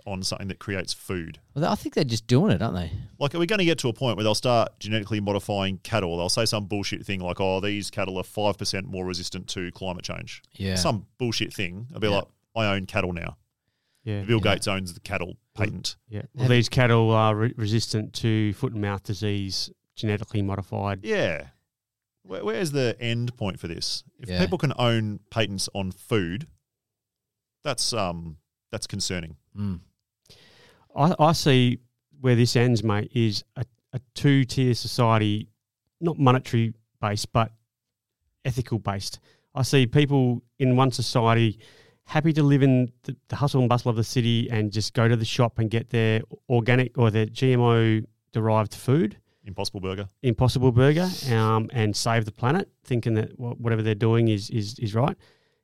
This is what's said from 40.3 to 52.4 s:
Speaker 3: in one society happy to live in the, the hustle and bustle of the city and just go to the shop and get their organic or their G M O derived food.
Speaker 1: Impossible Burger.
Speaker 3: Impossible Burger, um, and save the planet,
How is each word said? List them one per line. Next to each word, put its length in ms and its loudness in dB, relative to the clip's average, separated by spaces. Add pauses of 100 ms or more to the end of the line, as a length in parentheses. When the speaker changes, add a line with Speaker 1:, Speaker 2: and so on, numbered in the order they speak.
Speaker 3:
in 180 4
one 140 4
society 680 2 (460)
happy 280 2
to 100 2
live 200 6
in 300 4 (120)
the, 120 -10 (120)
the 80 -6
hustle 240 2
and 80 4
bustle 200 0
of 80 0
the 80 0
city 460 0
and 220 -2
just 220 -4
go 120 2
to 100 4
the 80 -2
shop 340 0
and 120 -2
get 200 -2
their 300 2 (280)
organic 500 2
or 120 6
their 160 2
G 260 0
M 80 4
O 400 4 (320)
derived 420 0
food. 420 0 (280)
Speaker 1:
Impossible 360 -8
Burger. 280 -6 (140)
Speaker 3:
Impossible 500 4
Burger, 360 4 (240)
um, 400 2
and 240 0
save 280 0
the 80 -8
planet, 360 -2 (160)